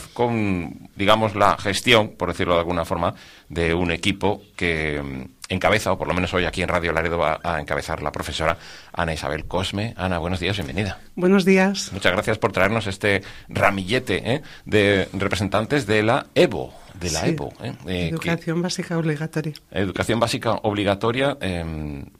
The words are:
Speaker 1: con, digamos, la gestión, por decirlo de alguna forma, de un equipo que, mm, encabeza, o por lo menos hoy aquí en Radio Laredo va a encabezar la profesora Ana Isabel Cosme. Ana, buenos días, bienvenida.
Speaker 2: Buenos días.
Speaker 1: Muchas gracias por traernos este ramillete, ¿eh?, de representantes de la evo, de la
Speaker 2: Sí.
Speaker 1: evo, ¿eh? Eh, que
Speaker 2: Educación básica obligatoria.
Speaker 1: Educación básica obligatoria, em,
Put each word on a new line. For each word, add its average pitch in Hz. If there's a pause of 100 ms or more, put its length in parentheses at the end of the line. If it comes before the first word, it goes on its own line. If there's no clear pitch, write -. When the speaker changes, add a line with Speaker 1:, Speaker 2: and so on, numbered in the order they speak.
(140)
Speaker 1:
con, 104
digamos, 104
la 98
gestión, 107
por 87
decirlo 87
de 85
alguna 85
forma, 87 (360)
de 85
un 87
equipo 92 (140)
que, 78
mm, 67 (260)
encabeza, 95
o 92
por 71
lo 78
menos 90
hoy 90
aquí 85
en 82
Radio 85
Laredo 82
va 78
a 85
encabezar 73
la 76
profesora 80 (360)
Ana 82
Isabel 76
Cosme. 101
Ana, 90
buenos 87
días, 92
bienvenida. 90 (160)
Speaker 2:
Buenos 185
días. 190
Speaker 1:
Muchas 92
gracias 104
por 107
traernos 104
este 98 (280)
ramillete, 101
¿eh?, - (240)
de 101
representantes 101
de 107
la 117
evo, 110 (240)
de 87
la 80
Speaker 2:
Sí. 131
Speaker 1:
evo, 69 (100)
¿eh? 123 (120)
Eh, -
que 90
Speaker 2:
Educación 165
básica 175
obligatoria. 156 (180)
Speaker 1:
Educación 98
básica 113
obligatoria, 107
em, 80 (140)